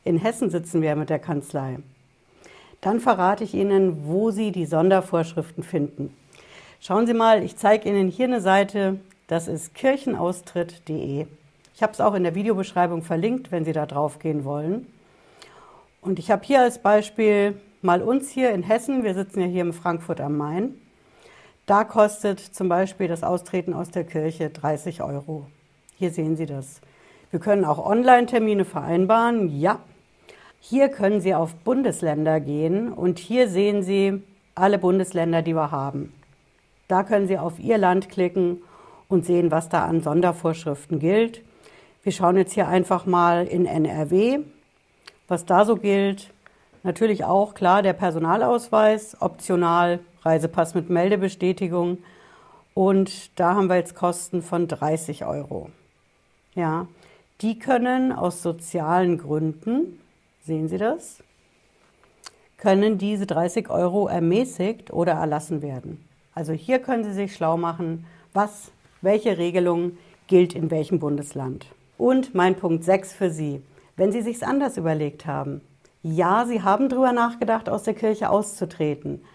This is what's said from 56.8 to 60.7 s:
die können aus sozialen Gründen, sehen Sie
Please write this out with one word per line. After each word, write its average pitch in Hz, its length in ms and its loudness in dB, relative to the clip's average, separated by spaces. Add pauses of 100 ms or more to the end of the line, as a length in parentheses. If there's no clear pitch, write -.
die 220 180 -4
können 254 520 0
aus 175 300 -4
sozialen 170 760 0
Gründen, 156 840 -4 (460)
sehen 160 240 -4
Sie 180 80 -6